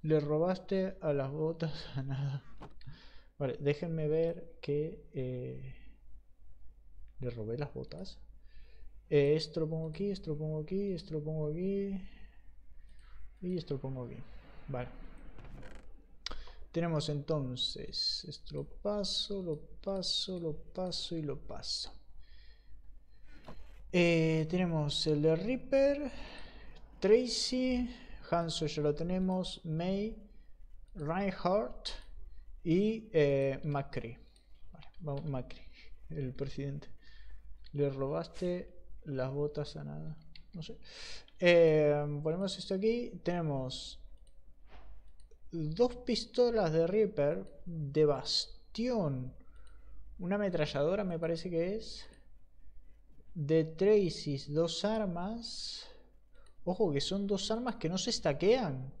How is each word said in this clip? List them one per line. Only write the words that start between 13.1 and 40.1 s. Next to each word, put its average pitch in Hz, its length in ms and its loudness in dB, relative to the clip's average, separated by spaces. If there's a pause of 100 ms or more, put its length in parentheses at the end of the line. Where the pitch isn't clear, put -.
Y 180 140 -2
esto 160 180 -2
lo 131 60 -4
pongo 131 240 -6
aquí. 127 120 -10 (520)
Vale. 123 200 -4 (1800)
Tenemos 165 380 0
entonces, - 1200 0
esto - 260 -10
lo 143 100 -2
paso, 202 760 -2
lo 160 160 -2
paso, 190 800 -2
lo 160 160 0
paso - 640 -4
y 160 60 0
lo 139 140 -2
paso. - 560 -6 (2000)
Eh, 160 560 6
tenemos 165 600 2
el 147 140 6
de 160 120 8
Reaper, 269 800 2 (880)
Tracy, 247 880 6 (400)
Hanzo 165 360 2
ya 151 160 0
lo 147 120 6
tenemos, 185 680 0
May, 190 520 0 (800)
Reinhardt 190 920 0 (720)
y, 214 500 4
eh, 139 520 6
Macri. 139 520 -2 (560)
Vale, - 140 -14 (140)
vamos, 151 240 -4
Macri, 131 380 -4 (480)
el 143 220 -4
presidente. 139 540 -4 (840)
Le 143 180 2
robaste 165 880 -4 (320)
las 131 220 0
botas 147 440 -2
a 147 80 -8
nada. 156 320 -6 (360)